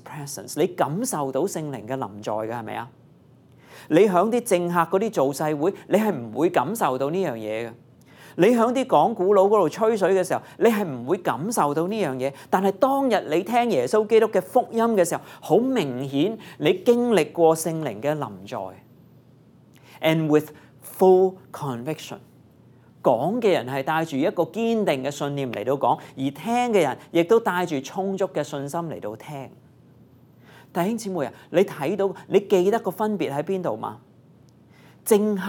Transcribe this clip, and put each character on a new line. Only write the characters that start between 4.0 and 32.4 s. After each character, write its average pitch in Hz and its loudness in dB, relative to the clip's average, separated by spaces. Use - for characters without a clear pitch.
響 196 4
啲 240 0
政 175 0
客 175 -2
嗰 175 2
啲 220 -2
造 143 0
勢 151 0
會， 170 0
你 175 2
係 214 2
唔 120 -8
會 165 2
感 165 0
受 151 -2
到 139 -2
呢 190 -2
樣 143 -4
嘢 110 -6
嘅。 117 -12
你 214 6
響 240 4
啲 262 0
講 165 4
古 190 2
佬 190 6
嗰 208 4
度 156 2
吹 220 0
水 185 2
嘅 185 2
時 170 -4
候， 113 -2
你 170 4
係 208 2
唔 127 -8
會 180 0
感 165 -4
受 151 0
到 160 0
呢 214 -4
樣 139 -2
嘢。 131 -4
但 185 0
係 196 2
當 269 0
日 180 0
你 165 0
聽 240 0
耶 131 2
穌 214 2
基 220 6
督 220 4
嘅 208 0
福 233 0
音 226 0
嘅 185 6
時 170 -2
候， - -6
好 156 2
明 160 -2
顯 143 -2
你 151 2
經 240 4
歷 156 2
過 160 4
聖 160 -4
靈 110 -6
嘅 147 -2
臨 131 -6
在。 - -10
And 160 2
with 151 2
full 185 6
conviction， 139 -8
講 165 2
嘅 208 4
人 123 0
係 135 -4
帶 160 -2
住 147 -6
一 151 0
個 - 0
堅 226 -2
定 139 0
嘅 139 -4
信 143 -6
念 135 -4
嚟 104 -6
到 131 0
講， 139 2
而 135 -4
聽 240 -2
嘅 196 4
人 127 0
亦 165 4
都 226 4
帶 185 -2
住 139 -4
充 190 -6
足 190 -2
嘅 165 -4
信 143 -6
心 170 -6
嚟 135 -8
到 104 -8
聽。 135 -14
弟 175 -2
兄 226 -2
姊 208 -8
妹 170 -2
啊， 113 -6
你 170 4
睇 165 -2
到， 196 0
你 196 4